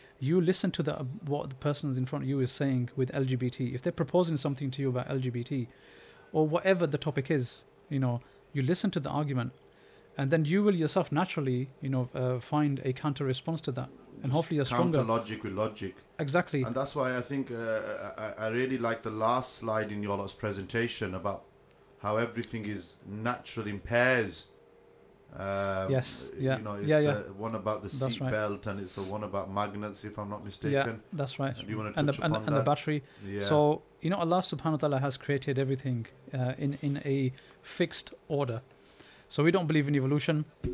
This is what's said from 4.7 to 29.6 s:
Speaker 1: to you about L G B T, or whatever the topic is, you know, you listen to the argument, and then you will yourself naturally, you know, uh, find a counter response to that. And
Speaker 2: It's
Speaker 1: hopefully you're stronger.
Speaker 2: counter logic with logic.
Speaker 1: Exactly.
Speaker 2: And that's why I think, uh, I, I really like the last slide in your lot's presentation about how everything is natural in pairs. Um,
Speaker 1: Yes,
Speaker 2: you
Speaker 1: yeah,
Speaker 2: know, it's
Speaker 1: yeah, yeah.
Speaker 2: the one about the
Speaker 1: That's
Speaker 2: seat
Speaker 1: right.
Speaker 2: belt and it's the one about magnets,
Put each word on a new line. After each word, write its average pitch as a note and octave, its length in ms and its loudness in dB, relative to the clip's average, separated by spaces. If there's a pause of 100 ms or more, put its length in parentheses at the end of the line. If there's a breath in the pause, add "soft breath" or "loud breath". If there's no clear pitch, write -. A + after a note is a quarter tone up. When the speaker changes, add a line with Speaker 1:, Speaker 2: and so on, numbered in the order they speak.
Speaker 1:
to C#3 100 -4
you C3+ 80 2
about B2 180 -2
L C#3+ 100 0
G C3 120 0
B A#2+ 120 -2
T, B2 260 -4 (640 loud breath)
or D#3 140 6
whatever F3 400 4
the C#3+ 120 0
topic C#3 320 -2
is, C3 340 0 (240)
you C#3+ 100 -2
know, B2 220 0 (320 loud breath)
you C#3 100 0
listen F3+ 280 2
to E3+ 100 0
the C#3 80 -4
argument, C3+ 440 0 (640 soft breath)
and C#3 120 2
then D#3+ 140 6
you F3+ 180 4
will G3+ 120 6
yourself E3 360 2
naturally, C3+ 600 0 (100)
you C#3 80 -4
know, B2+ 260 0
uh, B2+ 240 0
find D3 460 2
a C3 80 2
counter C#3 320 -2
response D3 380 -2
to C#3+ 100 -2
that. B2+ 160 -4 (340)
And C3+ 80 -2
Speaker 2:
It's C3 60 4
Speaker 1:
hopefully D#3+ 200 2
you're C#3 100 2
stronger. D#3 320 4
Speaker 2:
counter A2+ 140 2
logic G#2+ 300 0
with G2 120 -4
logic. G#2 420 -2 (240)
Speaker 1:
Exactly. D3+ 420 0
Speaker 2:
And A#2+ 120 -2
that's C3+ 200 -2
why B2+ 220 0
I B2 40 0
think, C3+ 300 -4
uh, A2+ 300 -2 (360)
I, G#2+ 280 -6
I A2+ 40 0
really B2+ 300 2
like A2+ 240 0
the A2+ 80 -4
last A2+ 460 0
slide A2 340 -2
in G#2 120 -4
your G2+ 140 0
lot's G2 160 -4
presentation G#2 800 -2
about F#2 280 -4 (560)
how G#2+ 200 0
everything A2+ 480 -2
is G2+ 280 -8 (120)
natural A2 600 -4
in G2+ 140 -6
pairs. A#2+ 640 2 (880)
Um, G2 560 0
Speaker 1:
Yes, - 460 -2
Speaker 2:
you C3+ 100 -4
Speaker 1:
yeah, C3 120 2
Speaker 2:
know, G#2+ 160 -6
it's G2+ 120 -4
Speaker 1:
yeah, D3+ 120 6
yeah. D3 160 6
Speaker 2:
the - 180 -6
one A2 220 -6
about G#2+ 280 -2
the G2+ 60 -8
Speaker 1:
That's C3 260 -2
Speaker 2:
seat - 60 -8
Speaker 1:
right. C3 100 -2
Speaker 2:
belt G#2+ 360 -2
and G2+ 120 -4
it's F#2+ 160 -8
the G2+ 80 -6
one G2+ 220 -6
about F#2+ 260 -4
magnets, G#2 540 -4